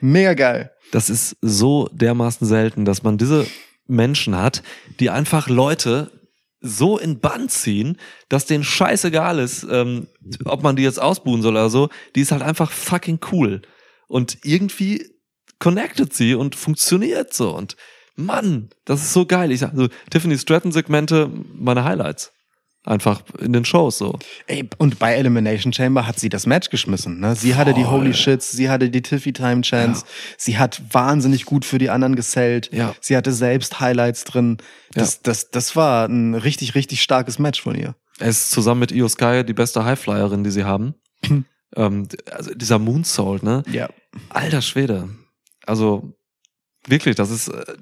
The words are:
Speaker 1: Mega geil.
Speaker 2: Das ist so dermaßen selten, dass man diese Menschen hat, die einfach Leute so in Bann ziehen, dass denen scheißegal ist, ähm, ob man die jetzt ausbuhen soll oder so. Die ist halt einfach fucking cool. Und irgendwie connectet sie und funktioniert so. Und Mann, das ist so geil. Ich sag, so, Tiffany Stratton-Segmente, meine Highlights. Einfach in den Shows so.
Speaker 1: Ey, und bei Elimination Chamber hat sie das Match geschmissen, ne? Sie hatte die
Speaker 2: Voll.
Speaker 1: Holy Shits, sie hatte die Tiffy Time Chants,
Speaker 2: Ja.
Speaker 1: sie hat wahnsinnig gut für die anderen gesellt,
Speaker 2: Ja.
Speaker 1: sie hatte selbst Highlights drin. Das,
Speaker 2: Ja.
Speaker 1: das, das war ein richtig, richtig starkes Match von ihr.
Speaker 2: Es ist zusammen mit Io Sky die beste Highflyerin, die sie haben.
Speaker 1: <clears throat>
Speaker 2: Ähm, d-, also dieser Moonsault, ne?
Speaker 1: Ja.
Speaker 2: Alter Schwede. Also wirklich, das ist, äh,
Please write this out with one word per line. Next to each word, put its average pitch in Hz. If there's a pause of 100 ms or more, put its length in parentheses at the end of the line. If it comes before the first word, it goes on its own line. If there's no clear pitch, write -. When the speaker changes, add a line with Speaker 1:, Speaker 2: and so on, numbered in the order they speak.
Speaker 1:
Mega 175
geil. 123 (200)
Speaker 2:
Das 113
ist -
so 117
dermaßen 120
selten, 110
dass 98
man 107
diese 131 (400)
Menschen 120
hat, 101 (380)
die 123
einfach 139
Leute 135 (500)
so 127
in 151
Bann 240
ziehen, 113 (320)
dass 139
denen 151
scheißegal 170
ist, 123
ähm, 123 (380)
ob 139
man 143
die 131
jetzt 131
ausbuhen 131
soll 110
oder 110
so. 135 (260)
Die 135
ist 139
halt 139
einfach 156
fucking 170 (140)
cool. 107 (460)
Und 123
irgendwie 190 (520)
connectet 208
sie 120
und 135
funktioniert -
so. 98
Und 98 (400)
Mann, 165 (140)
das 143
ist -
so 180
geil. 175
Ich 127
sag, 139
so, 131 (220)
Tiffany 165
Stratton-Segmente, 156 (240)
meine 123
Highlights. 147 (500)
Einfach 104 (160)
in 120
den 120
Shows 165
so. 101 (280)
Speaker 1:
Ey, 139 (120)
und 135
bei 117
Elimination 113
Chamber 127
hat 117
sie 110
das 101
Match 151
geschmissen, 90
ne? 110
Sie 120
hatte 135
die 127
Speaker 2:
Voll. 131
Speaker 1:
Holy 135
Shits, 131
sie 131
hatte 127
die 123
Tiffy 139
Time 123
Chants, 117
Speaker 2:
Ja. - (320)
Speaker 1:
sie 113
hat 131
wahnsinnig 131
gut 143
für -
die 127
anderen 131
gesellt, 120
Speaker 2:
Ja. 110
Speaker 1:
sie 135
hatte 131
selbst 123
Highlights 123
drin. 120 (380)
Das, 107
Speaker 2:
Ja. -
Speaker 1:
das, -
das -
war 127
ein 117
richtig, 117
richtig 135
starkes 127
Match 143
von -
ihr. - (220)
Speaker 2:
Es 113
ist -
zusammen 120
mit 120
Io 120
Sky 123
die 113
beste 113
Highflyerin, 104
die 101
sie 98
haben. 101 (280)
Speaker 1:
<clears throat> 143 (320)
Speaker 2:
Ähm, 101
d-, - (160)
also -
dieser 113
Moonsault, 110
ne? 117
Speaker 1:
Ja. - (420)
Speaker 2:
Alter 151
Schwede. 113 (580)
Also 110 (720)
wirklich, 135
das 101
ist, 113
äh, - (180)